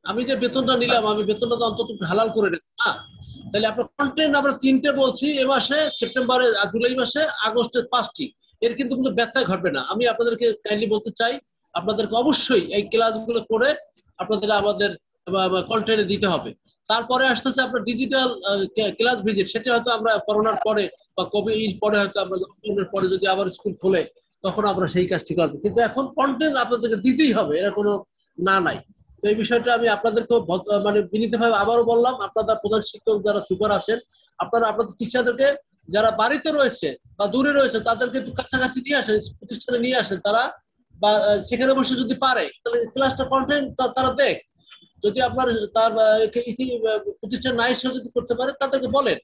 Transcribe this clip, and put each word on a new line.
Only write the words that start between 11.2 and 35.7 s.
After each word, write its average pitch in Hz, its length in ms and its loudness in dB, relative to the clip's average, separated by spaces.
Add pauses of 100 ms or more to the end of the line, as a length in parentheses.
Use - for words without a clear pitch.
আপনাদেরকে 202 440 -2
অবশ্যই 247 560 2
এই 208 100 0
ক্লাসগুলো 226 580 0
করে 233 340 0 (440)
আপনাদের 208 320 -2
আমাদের, 202 400 2 (360)
আহ, 185 360 0
কনটেন্টে 220 420 0
দিতে 196 220 -2
হবে। 156 280 -2 (340)
তারপরে 254 380 2
আসতেছে 262 360 0
আপনার 247 220 -4
digital, 254 460 0 (140)
আহ, 196 200 0
ক্লা-, 208 320 -2
class 233 240 2
visit, 196 280 0
সেটা 233 240 -2
হয়তো 233 180 0
আমরা 220 360 0
করোনার 214 280 2 (100)
পরে 208 240 0 (280)
বা 180 80 -2
কোভিড 214 560 -2
পরে 214 180 2
হয়তো 196 220 0
আমরা 185 160 -4
লকডাউনের 196 480 -4
পরে 185 240 -2
যদি 190 180 0
আবার 190 240 0
school 185 240 -8
খোলে 180 320 0 (360)
তখন 190 220 -2
আমরা 185 240 0
সেই 180 180 0
কাজটি 170 280 -4
করবো, 160 240 0
কিন্তু 202 220 0
এখন 247 260 0
content 277 500 0
আপনাদেরকে 233 400 0
দিতেই 254 360 2
হবে, 165 260 0
এর 196 120 0
কোনো 202 340 0 (340)
না 190 220 2
নাই। 143 180 -2 (440)
তো 208 60 0
এই 214 60 4
বিষয়টা 233 400 0
আমি 233 140 2
আপনাদেরকে 220 460 0
ভদ-, 202 500 0
মানে 208 180 2
বিনীতভাবে 220 520 0
আবারও 226 300 4
বললাম, 233 300 4
আপনারা 214 400 -2
প্রধান 214 260 0
শিক্ষক 208 440 -2
যারা 208 160 0
সুপার 208 300 -2
আছেন, 208 280 0 (400)
আপনারা 226 280 0
আপনাদের 214 320 -2
টিচারদেরকে 247 580 0 (320)